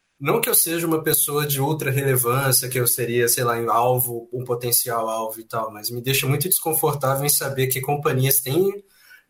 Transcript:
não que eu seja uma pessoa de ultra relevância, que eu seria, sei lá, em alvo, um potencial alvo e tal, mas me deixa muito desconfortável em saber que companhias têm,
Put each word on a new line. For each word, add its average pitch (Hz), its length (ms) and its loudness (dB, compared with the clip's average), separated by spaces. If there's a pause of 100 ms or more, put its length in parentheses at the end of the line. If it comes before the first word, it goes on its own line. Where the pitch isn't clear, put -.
(180)
não 175 220 2
que 240 80 -2
eu 220 60 0
seja 165 320 0
uma 156 160 0
pessoa 151 440 0
de 143 140 -2
ultra 147 320 -2
relevância, 131 760 2
que 127 100 -2
eu 120 100 2
seria, 117 400 2
sei 123 160 2
lá, 117 160 0
em 117 80 -2
alvo, 120 640 2
um 127 120 -6
potencial 117 640 -2
alvo 113 320 -4
e 113 40 -16
tal, 110 280 -6
mas 104 180 -6
me 120 100 -6
deixa 135 260 0
muito 151 220 0
desconfortável 143 760 0
em 147 40 2
saber 135 400 0
que 131 120 -2
companhias 135 600 2
têm, 196 440 0 (460)